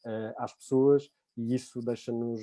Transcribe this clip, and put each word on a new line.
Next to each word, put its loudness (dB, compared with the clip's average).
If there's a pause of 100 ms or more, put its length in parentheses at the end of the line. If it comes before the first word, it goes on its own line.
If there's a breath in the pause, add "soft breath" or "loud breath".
eh, -8
às -8
pessoas, 4 (260)
e -2
isso -10
deixa-nos, -4